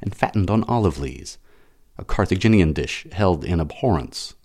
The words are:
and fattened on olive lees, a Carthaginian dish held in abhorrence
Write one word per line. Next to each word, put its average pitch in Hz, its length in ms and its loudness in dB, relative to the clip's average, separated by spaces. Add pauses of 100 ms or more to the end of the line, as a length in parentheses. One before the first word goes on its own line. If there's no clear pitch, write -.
and - 140 -6
fattened 95 360 0
on 110 140 2
olive 101 340 0
lees, 65 400 -12 (580)
a - 80 -14
Carthaginian 95 680 4
dish - 380 -6
held 90 340 0
in 85 140 0
abhorrence - 760 -4 (100)